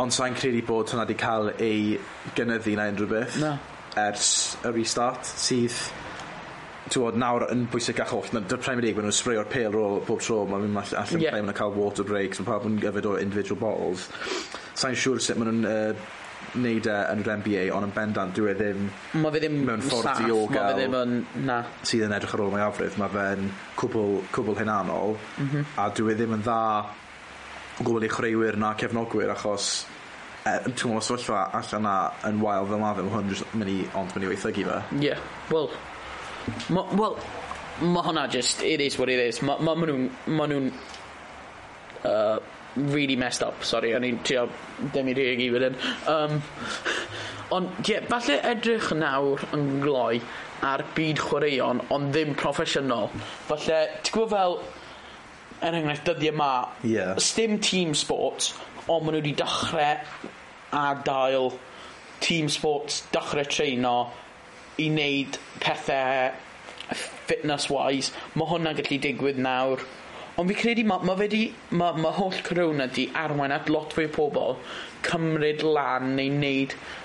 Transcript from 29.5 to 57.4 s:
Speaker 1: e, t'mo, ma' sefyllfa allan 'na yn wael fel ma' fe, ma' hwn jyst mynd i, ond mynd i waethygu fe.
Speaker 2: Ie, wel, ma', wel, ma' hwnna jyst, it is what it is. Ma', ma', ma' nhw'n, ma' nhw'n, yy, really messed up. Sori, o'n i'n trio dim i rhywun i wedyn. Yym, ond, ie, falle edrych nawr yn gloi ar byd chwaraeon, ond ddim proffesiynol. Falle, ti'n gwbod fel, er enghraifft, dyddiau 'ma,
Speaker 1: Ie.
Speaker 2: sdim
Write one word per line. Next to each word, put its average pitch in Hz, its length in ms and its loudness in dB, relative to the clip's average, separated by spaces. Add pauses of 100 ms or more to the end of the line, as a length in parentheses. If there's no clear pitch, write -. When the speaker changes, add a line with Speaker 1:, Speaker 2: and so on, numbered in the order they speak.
Speaker 1:
e, 101 180 2 (160)
t'mo, 117 240 0
ma' - 20 0
sefyllfa 117 540 0
allan 110 320 -2
'na 98 100 4 (280)
yn 107 180 2
wael 98 240 2
fel 104 160 0
ma' 104 120 2
fe, 92 120 -2
ma' 101 100 -2
hwn 98 140 0
jyst - 240 -6
mynd 104 160 0
i, 98 80 0 (160)
ond 90 180 -4
mynd 95 140 -2
i 95 80 0
waethygu 98 320 -2
fe. 95 140 -2 (160)
Speaker 2:
Ie, 143 180 2 (340)
wel, 156 220 2 (960)
ma', 175 220 2
wel, 202 260 2 (640)
ma' 170 240 4
hwnna 160 260 2
jyst, 123 340 0
it 147 180 4
is 143 180 0
what 127 100 4
it 127 120 4
is. 117 220 2
Ma', 139 160 2
ma', 160 180 2
ma' 165 100 2
nhw'n, 127 240 0 (140)
ma' 151 220 2
nhw'n, 139 220 0 (1300)
yy, 107 400 2 (340)
really 143 420 2
messed 123 260 0
up. 113 200 -4
Sori, 113 300 2
o'n 123 120 2
i'n 120 180 0
trio 123 240 2 (460)
dim 135 160 0
i 127 60 0
rhywun 127 300 2
i 127 60 2
wedyn. 131 240 2 (260)
Yym, 151 380 2 (1120)
ond, 185 320 -2
ie, 208 240 2
falle 240 360 2
edrych 226 500 2
nawr 139 580 2
yn 147 160 2 (140)
gloi 123 400 4 (400)
ar 139 320 2
byd 156 280 2
chwaraeon, 131 720 2
ond 139 240 0
ddim 156 200 2
proffesiynol. 139 760 0 (320)
Falle, 156 380 2 (160)
ti'n - 200 -4
gwbod 220 160 4
fel, 185 240 4 (1000)
er 165 180 2
enghraifft, 147 320 0
dyddiau 151 260 2
'ma, 143 180 4 (280)
Speaker 1:
Ie. 110 240 2 (140)
Speaker 2:
sdim 214 420 2